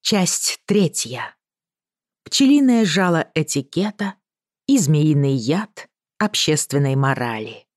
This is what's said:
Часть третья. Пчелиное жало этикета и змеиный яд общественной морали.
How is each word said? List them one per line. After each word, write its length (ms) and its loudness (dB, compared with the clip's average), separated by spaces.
Часть 520 -2
третья. 680 -2
Пчелиное 640 4
жало 480 0
этикета 800 -4
и 100 4
змеиный 560 2
яд 560 -4
общественной 760 -2
морали. 720 -4